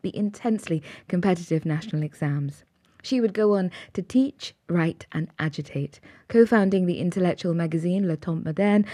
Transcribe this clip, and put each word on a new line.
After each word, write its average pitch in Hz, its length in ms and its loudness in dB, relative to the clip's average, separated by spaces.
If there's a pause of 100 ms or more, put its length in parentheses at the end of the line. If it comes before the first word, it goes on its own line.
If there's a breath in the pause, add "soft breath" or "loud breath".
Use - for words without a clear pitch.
the 190 120 -6
intensely 208 680 -2 (240 loud breath)
competitive 175 580 0
national 160 380 -4
exams. 143 600 -4 (400)
She 254 160 0
would 220 120 2
go 208 220 4
on 185 160 0 (220 loud breath)
to 190 100 -4
teach, - 520 -2 (140)
write, 165 440 0
and 160 160 -4 (100)
agitate, 147 640 -6 (280 loud breath)
co-founding 202 580 4
the 175 120 0
intellectual 175 560 0
magazine 170 540 0
Le 160 80 0
Temps 165 280 -4
Moderne 202 500 2